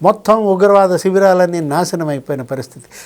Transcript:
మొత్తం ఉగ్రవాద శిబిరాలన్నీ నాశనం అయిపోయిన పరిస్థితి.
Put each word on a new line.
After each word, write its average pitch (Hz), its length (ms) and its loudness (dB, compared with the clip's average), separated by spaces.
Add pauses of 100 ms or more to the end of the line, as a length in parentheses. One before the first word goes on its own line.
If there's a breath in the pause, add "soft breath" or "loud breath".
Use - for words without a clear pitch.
మొత్తం 214 420 0
ఉగ్రవాద 196 520 2
శిబిరాలన్నీ 180 640 2
నాశనం 160 480 -4
అయిపోయిన 143 340 -8
పరిస్థితి. 127 440 -12 (200 loud breath)